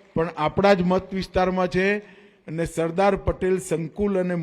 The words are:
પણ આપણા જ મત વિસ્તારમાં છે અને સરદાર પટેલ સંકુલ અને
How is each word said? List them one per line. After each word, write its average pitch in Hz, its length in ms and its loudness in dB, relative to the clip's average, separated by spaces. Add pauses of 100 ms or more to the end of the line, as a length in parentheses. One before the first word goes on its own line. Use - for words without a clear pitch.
(160)
પણ 170 220 0
આપણા 190 420 4
જ - 40 0
મત 185 240 0 (120)
વિસ્તારમાં 185 560 0
છે 185 100 2 (640)
અને 160 180 -4
સરદાર 165 520 0
પટેલ 185 420 0
સંકુલ 175 540 -2 (100)
અને 180 180 -2